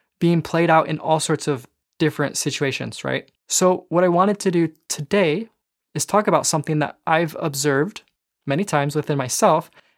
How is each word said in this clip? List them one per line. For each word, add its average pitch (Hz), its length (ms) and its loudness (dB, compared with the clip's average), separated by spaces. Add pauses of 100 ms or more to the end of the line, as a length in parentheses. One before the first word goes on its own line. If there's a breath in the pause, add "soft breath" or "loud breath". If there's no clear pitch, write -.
(200 loud breath)
being 170 220 2
played 170 280 0
out 160 180 4
in 156 120 -4
all 156 200 0
sorts - 280 -2
of 131 200 -4 (300)
different 147 400 0
situations, 131 680 -4
right? 131 280 -4 (160)
So 185 420 2
what 175 140 2
I 185 60 4
wanted 190 320 2
to 190 100 0
do 170 200 2 (160)
today 185 640 -2 (440)
is 147 120 -4
talk 208 220 0
about 165 180 2
something 156 340 -2
that - 280 -4
I've 165 320 0
observed 147 640 -2 (420)
many 139 180 -2
times 147 320 -2
within 147 220 -2
myself, 156 540 2 (260 soft breath)